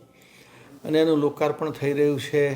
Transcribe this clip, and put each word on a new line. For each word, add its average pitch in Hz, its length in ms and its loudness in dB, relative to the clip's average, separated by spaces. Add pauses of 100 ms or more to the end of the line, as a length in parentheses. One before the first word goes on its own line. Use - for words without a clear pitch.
(840)
અને 156 140 0
એનું 160 200 4
લોકાર્પણ 147 520 -2
થઈ 143 220 -2
રહ્યું 147 280 2
છે 147 240 0 (120)